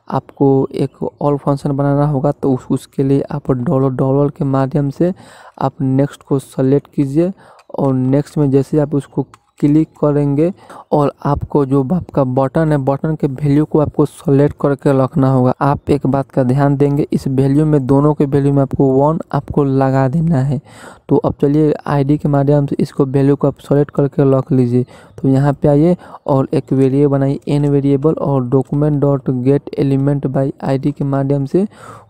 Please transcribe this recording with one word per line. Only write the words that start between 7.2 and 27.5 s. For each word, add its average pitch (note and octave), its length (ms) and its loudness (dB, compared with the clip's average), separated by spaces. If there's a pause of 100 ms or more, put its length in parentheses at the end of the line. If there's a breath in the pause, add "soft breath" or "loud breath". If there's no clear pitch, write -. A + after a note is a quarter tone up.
और C3+ 180 0
next C3 440 -2
में D3 140 2
जैसे C#3 280 0
आप D3 160 -2
उसको C#3+ 320 -6 (320)
क्लिक D#3 280 2 (120)
करेंगे D3 520 0 (400 loud breath)
और D3 200 2 (140)
आपको C#3+ 400 -2
जो C3+ 200 0
आपका D#3+ 400 -2
बटन C3+ 460 0
है, D3 80 2
बटन C#3 360 -2
के D3+ 120 -2
value C#3+ 380 0
को D#3 140 0
आपको D3 260 0
select C#3+ 560 0
करके C#3+ 360 0
रखना C3 340 2
होगा। B2+ 300 2
आप C#3+ 280 -2
एक D3 180 0
बात C3+ 240 -2
का C3+ 120 0
ध्यान C#3 340 2
देंगे, C#3+ 360 0
इस D3+ 140 -2
value C#3 380 2
में, D3+ 220 2
दोनों C#3 260 4
के D3 120 0
value C#3 280 0
में C#3+ 80 2
आपको C#3 320 0
वन D3 260 2 (120)
आपको C#3+ 320 -2
लगा C3+ 440 0
देना D#3+ 340 0
है। C3+ 200 -2 (480 loud breath)
तो C#3 80 2
अब - 240 -2
चलिए, D3+ 320 2 (140)
आईडी C#3+ 300 0
के D#3 120 -4
माध्यम C#3+ 360 2
से C#3 140 -6
इसको - 260 -2
value C#3 300 2
को C#3+ 120 0
आप C3+ 120 -4
select C#3+ 320 0
करके C#3+ 400 0
रख C3 200 0
लीजिए। B2 340 0 (320 loud breath)
तो - 100 -2
यहाँ C3+ 260 2
पे D3 140 -2
आइए D3+ 280 4 (320 loud breath)
और C3+ 260 2
एक - 200 -2
वेरिएबल C3+ 380 2
बनाइए, C#3 360 0
एन D3 220 0